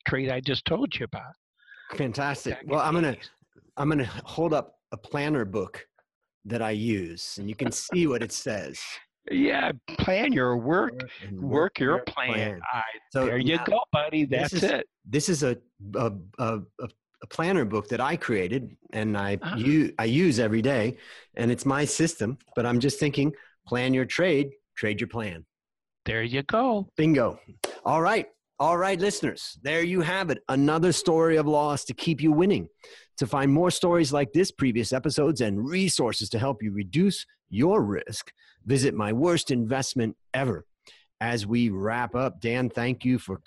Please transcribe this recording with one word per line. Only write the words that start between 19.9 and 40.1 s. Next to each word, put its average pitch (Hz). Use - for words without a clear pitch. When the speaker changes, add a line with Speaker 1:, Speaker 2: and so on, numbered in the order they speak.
Speaker 2:
I 117
use 131
every 113
day, 127
and 117
it's -
my 139
system, 143
but 117
I'm 123
just 135
thinking: 147
plan 127
your 131
trade, 143
trade 107
your 120
plan. 98
Speaker 1:
There 113
you 131
go. 220
Speaker 2:
Bingo. 135
All 156
right. 196
All 165
right, 190
listeners, 185
there 156
you 180
have 180
it. 131
Another 151
story 165
of 156
loss 147
to -
keep 156
you 160
winning. 156
To 131
find 139
more 170
stories 170
like 143
this, 185
previous 120
episodes, 143
and 107
resources 156
to 113
help 131
you 107
reduce 104
your 170
risk, -
visit 127
My 104
Worst 160
Investment 120